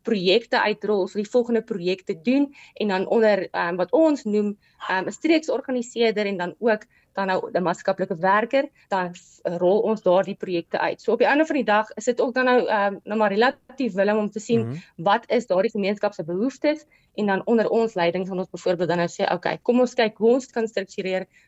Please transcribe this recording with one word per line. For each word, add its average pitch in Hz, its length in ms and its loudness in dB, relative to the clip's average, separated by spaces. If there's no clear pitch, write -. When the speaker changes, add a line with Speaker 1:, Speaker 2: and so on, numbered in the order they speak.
Speaker 1:
projekte 202 580 2
uitrol, 208 420 -2
of 196 100 -6
die 208 160 -6
volgende 233 320 0
projekte 185 600 -6
doen, 277 320 0
en 220 140 -4
dan 190 200 0
onder, 208 440 2
ehm, 180 240 -2
wat 180 160 -2
ons 311 320 4
noem, 208 340 -2
ehm, 185 180 -2
'n - 40 -6
streeksorganiseerder 240 1120 -2
en 202 120 -4
dan 175 220 -6
ook 214 260 0
dan 190 140 -4
nou 185 240 -2
'n 175 120 0
maatskaplike 185 540 -2
werker, 269 520 2
dan 180 260 -4
f-, - 300 -20
rol 175 380 2
ons 214 200 -2
daardie 185 340 2
projekte 180 440 -4
uit. - 220 -2
So - 100 -2
op 226 80 0
die 208 80 4
einde 285 180 4
van 320 100 -4
die 262 100 0
dag 214 300 2
is - 100 -12
dit 240 160 0
ook 254 120 0
dan 254 120 0
nou, 247 220 4
ehm, 202 360 0
nou 214 140 -6
maar 214 140 2
relatief, 233 600 -2
Willem, 202 240 2
om 208 120 -2
te 214 100 -10
sien 117 220 0
Speaker 2:
Mhm. 117 140 -6
Speaker 1:
wat 196 320 2
is 233 180 0
daardie 190 240 2
gemeenskap 202 420 -2
se 180 100 -10
behoeftes, 262 640 -2
en 208 100 -2
dan 190 200 0
onder 220 240 2
ons 226 240 0
leiding 180 340 0
gaan 185 120 -6
ons 185 100 -8
byvoorbeeld 175 400 -2
dan 170 80 0
nou 170 120 0
sê, - 240 -4
"Okay, 175 280 -4
kom 240 180 2
ons 247 140 0
kyk 214 240 0
hoe 220 160 2
ons 254 120 0
kan 226 220 -4
struktureer 185 580 -6